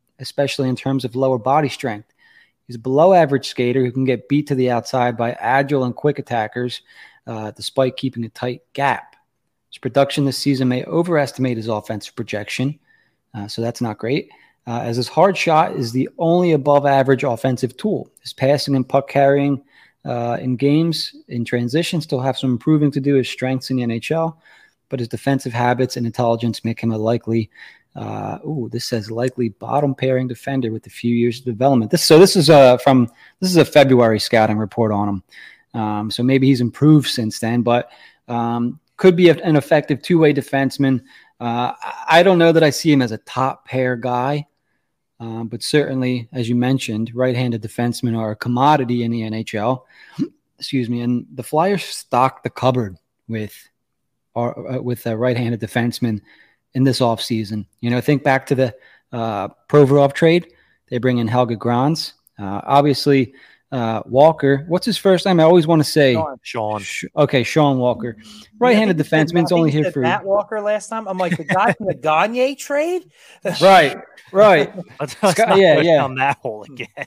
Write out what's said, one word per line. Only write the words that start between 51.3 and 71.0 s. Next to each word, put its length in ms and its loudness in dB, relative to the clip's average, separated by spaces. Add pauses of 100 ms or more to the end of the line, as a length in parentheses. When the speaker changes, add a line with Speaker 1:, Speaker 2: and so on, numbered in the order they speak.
Speaker 1:
the 120 -12
Flyers 400 -2
stocked 580 -2
the 80 -6
cupboard 460 -2 (320)
with, 280 -8 (800)
uh, 180 -4 (300)
with 240 -6
a 100 -4
right-handed 440 -2
defenseman, 600 -4 (580)
in 60 2
this 160 2
offseason. 640 -2 (140)
You 100 -4
know, 100 0
think 220 0
back 240 0
to 80 0
the, 200 0 (380)
uh, 360 -6 (200)
Provorov 460 6
trade. 400 2 (340)
They 100 -6
bring 200 0
in 80 0
Helge 320 0
Grans. 560 -2 (240)
Uh, 260 -8
obviously, 720 2 (380)
uh, 340 -4
Walker, 600 2
what's 180 -2
his 100 -2
first 300 2
name? 140 2
I 20 6
always 240 6
wanna 160 4
say 320 2
Speaker 2:
Sean. 280 -4
Speaker 3:
Sean. 380 -6
Speaker 1:
Sh-, 240 -12 (120)
okay, 260 2
Sean 360 2
Walker. 380 -4
Speaker 2:
Yeah, 80 -20
I 220 -20 (120)
Speaker 1:
Right-handed 380 2
Speaker 2:
think 100 -2
he 40 -12
said, 160 2
Speaker 1:
defenseman's 260 0
Speaker 2:
I 40 2
think 20 2
Speaker 1:
only 140 2
Speaker 2:
he 60 -2
Speaker 1:
here 80 0
Speaker 2:
said 80 -6
Speaker 1:
for 60 -4
Speaker 2:
Matt 240 -2
Walker 360 -2
last 280 -4
time. 200 -8